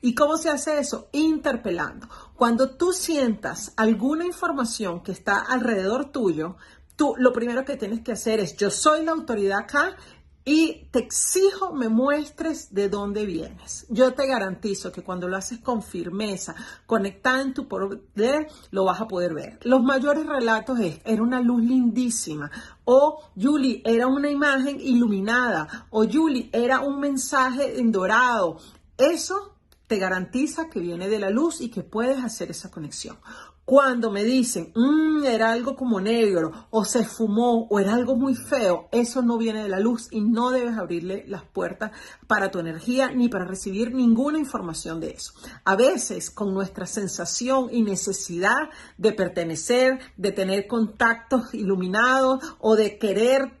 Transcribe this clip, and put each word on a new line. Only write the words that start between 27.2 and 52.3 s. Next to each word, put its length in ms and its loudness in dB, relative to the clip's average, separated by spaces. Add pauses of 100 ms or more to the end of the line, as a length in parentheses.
en 140 4
dorado". 680 2 (380)
Eso 580 0 (320)
te 120 -2
garantiza 720 -2
que 100 -6
viene 280 -6
de 100 0
la 100 -2
luz 320 0
y 80 -8
que 140 -8
puedes 420 -2
hacer 260 -8
esa 200 -12
conexión. 480 -12 (460)
Cuando 460 4
me 140 -2
dicen, 500 0
"Mm, 500 2
era 280 2
algo 240 -2
como 240 0
negro, 520 2 (180)
o 160 0
se 140 0
esfumó, 680 2
o 80 4
era 160 4
algo 220 2
muy 180 2
feo", 580 0
eso 280 2
no 160 2
viene 260 -2
de 60 -4
la 100 -2
luz 320 0
y 120 -4
no 280 2
debes 280 0
abrirle 500 -6
las 160 -10
puertas 480 -6 (340)
para 240 2
tu 100 -4
energía 500 -2
ni 180 2
para 160 -2
recibir 500 -6
ninguna 440 4
información 640 -6
de 100 -8
eso. 240 -16 (300)
A 120 4
veces, 540 0
con 240 -4
nuestra 320 -6
sensación 840 -2
y 120 2
necesidad 880 -2 (260)
de 160 2
pertenecer, 840 0 (180)
de 160 -2
tener 340 -2
contactos 840 0
iluminados 1080 2